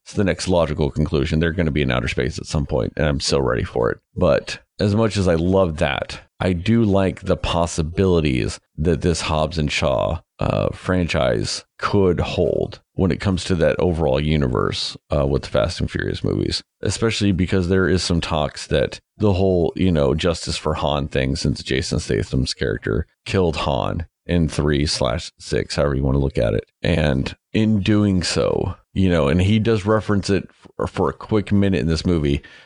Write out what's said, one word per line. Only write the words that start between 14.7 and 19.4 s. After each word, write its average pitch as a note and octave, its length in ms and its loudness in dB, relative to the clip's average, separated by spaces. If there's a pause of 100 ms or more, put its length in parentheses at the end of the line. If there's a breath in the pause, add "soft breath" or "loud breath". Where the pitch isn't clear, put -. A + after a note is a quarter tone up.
uh, D2 160 0
with C#2 180 0
the - 60 -10
Fast - 300 0
and - 100 -2
Furious - 340 -6
movies, G1+ 380 -2 (200)
especially G#2 500 0
because F2+ 360 0
there F#2 200 4
is F2 160 2
some E2+ 180 0
talks - 460 -4
that D2 320 0 (180)
the G#2 160 2
whole, F#2 420 2